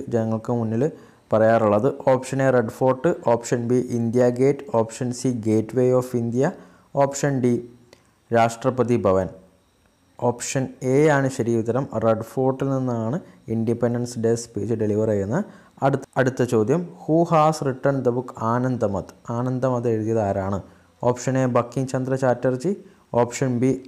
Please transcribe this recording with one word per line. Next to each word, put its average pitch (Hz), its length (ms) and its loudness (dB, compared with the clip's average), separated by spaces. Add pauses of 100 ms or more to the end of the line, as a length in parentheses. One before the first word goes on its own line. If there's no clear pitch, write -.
ജനങ്ങൾക്ക് 110 420 -2
മുന്നിൽ 117 400 -2 (420)
പറയാറുള്ളത്. 110 600 4 (160)
ഓപ്ഷൻ 131 320 0
എ 135 80 4
റെഡ് 120 280 2
ഫോർട്ട്, 131 380 2 (120)
ഓപ്ഷൻ 117 400 0
ബി 123 80 2
ഇന്ത്യ 120 540 2
ഗേറ്റ്, 131 340 0 (100)
ഓപ്ഷൻ 117 400 -2
സി 127 140 -4
ഗേറ്റ് 110 480 0
വേ 127 160 4
ഓഫ് 127 240 0
ഇന്ത്യ, 120 360 0 (440)
ഓപ്ഷൻ 139 460 0
ഡി 120 280 0 (680)
രാഷ്ട്രപതി 117 680 2
ഭവൻ. 95 240 2 (920)
ഓപ്ഷൻ 120 480 -2 (160)
എ 135 240 4
ആണ് 139 220 2
ശരി 117 320 -2
ഉത്തരം, 117 260 -2 (180)
റെഡ് 113 260 2
ഫോർട്ടിൽ 131 380 -2
നിന്നാണ് 127 500 -2 (280)
ഇൻഡിപെൻഡൻസ് 117 720 -2
ഡേ 113 160 2
സ്പീച്ച് 110 380 -6
ഡെലിവർ 107 340 0
ചെയ്യുന്നത്. 107 380 -2 (380)
അടുത്ത, 135 180 0 (160)
അടുത്ത 131 260 0
ചോദ്യം, 120 380 2 (220)
who 160 160 2 (140)
has 156 220 4 (120)
written 139 280 0 (100)
the 120 120 4
book 123 200 -6
ആനന്ദമത്? 113 760 -2 (160)
ആനന്ദമത് 123 600 -2
എഴുതിയത് 110 300 0
ആരാണ്? 98 420 -2 (420)
ഓപ്ഷൻ 123 340 0
എ 131 80 2
ബങ്കിം 123 420 0
ചന്ദ്ര 131 280 -4
ചാറ്റർജി, 127 600 -2 (380)
ഓപ്ഷൻ 120 460 0
ബി 131 280 0